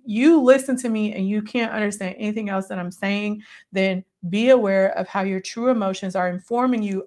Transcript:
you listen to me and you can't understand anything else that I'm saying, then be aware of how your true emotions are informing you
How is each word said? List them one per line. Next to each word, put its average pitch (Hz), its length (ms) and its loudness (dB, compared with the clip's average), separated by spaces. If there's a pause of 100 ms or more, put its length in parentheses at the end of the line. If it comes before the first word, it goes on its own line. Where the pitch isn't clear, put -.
you 269 340 4
listen 262 380 4
to 247 100 -4
me 214 260 -2
and 190 140 -2
you 208 140 0
can't 226 320 -4
understand 208 440 -4
anything 214 320 -6
else 190 180 -2
that 196 120 -8
I'm 180 120 -8
saying, 208 500 -4 (300)
then 190 340 0 (240)
be 214 200 2
aware 196 480 4
of 185 100 -4
how 196 160 -4
your 190 180 -2
true 233 280 -4
emotions 190 460 -2
are 180 140 0
informing 233 520 -2
you 196 260 -4